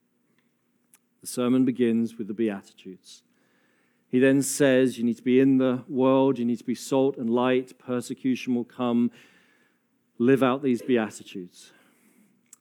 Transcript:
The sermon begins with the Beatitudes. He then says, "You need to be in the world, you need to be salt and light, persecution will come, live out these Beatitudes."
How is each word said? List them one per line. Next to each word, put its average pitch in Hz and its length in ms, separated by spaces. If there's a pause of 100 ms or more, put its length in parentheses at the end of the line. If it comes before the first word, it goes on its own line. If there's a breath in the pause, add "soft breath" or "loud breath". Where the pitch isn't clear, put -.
(1200)
The - 60
sermon 123 360
begins 113 540
with 104 100
the 107 60
Beatitudes. 98 880 (840)
He 127 100
then 135 220
says, 131 560
"You 113 60
need 117 140
to - 60
be 127 160
in 135 180
the 127 300
world, 131 520
you 120 60
need 120 140
to - 60
be 117 100
salt 135 420
and 120 120
light, 127 480
persecution 123 800
will 120 80
come, 120 480 (1040 soft breath)
live 123 260
out 131 200
these 120 180
Beatitudes." 107 880 (880 soft breath)